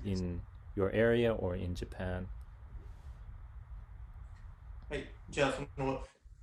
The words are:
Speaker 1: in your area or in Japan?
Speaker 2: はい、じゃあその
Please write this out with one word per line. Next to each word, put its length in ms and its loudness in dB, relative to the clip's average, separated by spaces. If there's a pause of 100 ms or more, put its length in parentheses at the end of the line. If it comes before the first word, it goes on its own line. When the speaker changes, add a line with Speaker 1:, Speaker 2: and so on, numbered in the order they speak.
Speaker 1:
in 360 0 (340)
your 160 4
area 420 8
or 220 2
in 200 0
Japan? 520 -2 (2500)
Speaker 2:
は 80 0
い、 100 -2 (200)
じ 140 2
ゃ 60 10
あ 40 6
そ 120 0 (180)
の 220 2 (400)